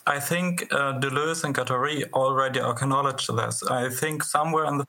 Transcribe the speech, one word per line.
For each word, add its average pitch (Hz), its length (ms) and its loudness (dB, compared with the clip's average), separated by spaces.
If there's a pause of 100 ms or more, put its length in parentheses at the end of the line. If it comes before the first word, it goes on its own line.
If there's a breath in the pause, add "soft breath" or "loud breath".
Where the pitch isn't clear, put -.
I 143 140 2
think, 175 520 -2
uh, 135 280 0
Deleuze 147 440 0
and 143 120 -2
Guattari 131 560 0
already 131 480 2
acknowledge 135 680 0
this. 113 380 -2
I 127 260 0
think 151 320 -2
somewhere 156 440 2
in 143 120 0
the 143 120 0